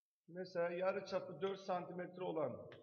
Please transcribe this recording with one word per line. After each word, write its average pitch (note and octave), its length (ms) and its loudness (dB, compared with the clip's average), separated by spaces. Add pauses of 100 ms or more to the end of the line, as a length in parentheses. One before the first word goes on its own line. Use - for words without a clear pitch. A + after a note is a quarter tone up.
(280)
Mesela F3 420 0
yarıçapı F#3 720 0
dört G3 180 0
santimetre F3+ 600 -2
olan D#3 480 0 (120)